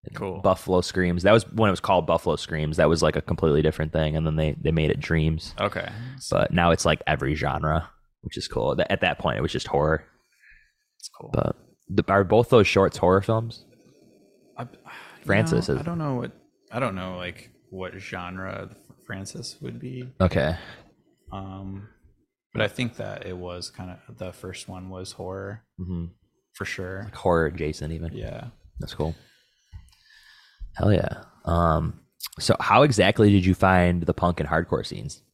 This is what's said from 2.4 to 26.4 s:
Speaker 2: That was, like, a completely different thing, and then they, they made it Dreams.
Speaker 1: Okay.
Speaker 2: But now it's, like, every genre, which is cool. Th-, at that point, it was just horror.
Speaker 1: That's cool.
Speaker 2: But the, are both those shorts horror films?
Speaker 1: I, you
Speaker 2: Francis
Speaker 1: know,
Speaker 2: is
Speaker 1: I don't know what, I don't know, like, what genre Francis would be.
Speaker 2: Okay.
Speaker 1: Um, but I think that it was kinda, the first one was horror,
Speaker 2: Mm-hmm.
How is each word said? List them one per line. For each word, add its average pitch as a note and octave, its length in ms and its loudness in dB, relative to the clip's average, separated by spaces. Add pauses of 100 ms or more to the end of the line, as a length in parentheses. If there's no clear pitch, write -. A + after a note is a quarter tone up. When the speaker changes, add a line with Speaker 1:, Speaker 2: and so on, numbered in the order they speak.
Speaker 2:
That D#2 140 6
was, D#2+ 120 4
like, D#2+ 140 4
a D#2 60 -2
completely D#2 400 2
different D#2 300 0
thing, D#2 240 0
and D#2+ 100 0
then D#2 100 0
they, D#2 240 0
they D#2+ 120 0
made D#2 180 2
it - 100 0
Dreams. D#2+ 580 -2
Speaker 1:
Okay. - 300 -4 (420)
Speaker 2:
But - 220 2
now E2+ 200 4
it's, - 120 0
like, D#2+ 220 2
every D2 280 0
genre, D#2 540 -2 (340)
which - 140 -10
is - 120 -8
cool. - 280 -2
Th-, - 140 0
at - 100 0
that F2 180 0
point, A1+ 200 -2
it - 40 -2
was D#2+ 100 -2
just - 140 -4
horror. D2+ 380 0 (960)
Speaker 1:
That's - 100 -18 (100)
cool. - 140 -16
Speaker 2:
But - 240 -2 (320)
the, G2+ 240 2
are G2+ 120 6
both G#2+ 260 4
those G#2+ 160 8
shorts G2 320 2
horror F#2+ 240 4
films? A2+ 420 -4 (920)
Speaker 1:
I, C3 60 -10
you B2 40 -16 (560)
Speaker 2:
Francis - 440 2
Speaker 1:
know, - 80 2
Speaker 2:
is - 40 -2
Speaker 1:
I D3 40 -8
don't E3+ 140 -4
know D3 180 -4
what, B2 160 -6 (380)
I A2+ 100 -6
don't A2+ 160 -2
know, F#2 200 -8
like, F2+ 340 -12 (200)
what F#2 280 -10
genre F#2+ 680 -10 (380)
Francis G#2 560 -12
would A#2+ 180 -12
be. B2+ 260 -12 (140)
Speaker 2:
Okay. E2 340 2 (800)
Speaker 1:
Um, F#2+ 560 -12 (640)
but A2+ 100 -6
I G#2 60 0
think - 280 -6
that G#2 300 -10
it F#2 100 -10
was F2+ 340 -10
kinda, F2+ 300 -14 (180)
the F#2 160 -10
first - 340 -14
one F#2 220 -12
was F#2+ 220 -12
horror, G2 520 -10 (160)
Speaker 2:
Mm-hmm. F2 240 -6 (480)